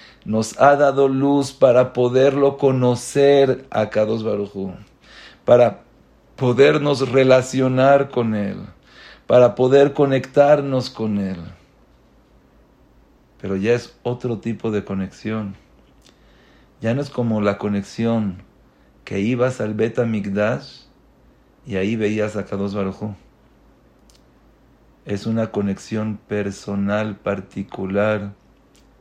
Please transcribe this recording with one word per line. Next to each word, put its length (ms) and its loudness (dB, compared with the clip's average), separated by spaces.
nos 340 -4
ha 160 6
dado 320 2
luz 440 0
para 420 4
poderlo 640 2
conocer 1120 2
a 180 -2
Kadosh 340 -2
Baruj 320 -6
Hu, 200 -8
para 340 4
podernos 720 2
relacionar 1000 2
con 240 -2
él, 240 -6
para 280 6
poder 400 4
conectarnos 960 2
con 280 -4
él. 200 -6
Pero 160 -6
ya 160 0
es 300 -6
otro 380 -6
tipo 300 -6
de 140 -4
conexión. 720 -8
Ya 100 -2
no 80 -2
es 80 -6
como 320 -2
la 160 0
conexión 840 -4
que 160 -6
ibas 420 -2
al 100 -4
Bet 260 -2
Hamikdash 840 -4
y 120 -8
ahí 200 -2
veías 400 -2
a 80 -6
Kadosh 300 -6
Baruj 280 -6
Hu. 140 -10
Es 200 -8
una 280 -4
conexión 680 -6
personal, 880 -4
particular, 1200 -4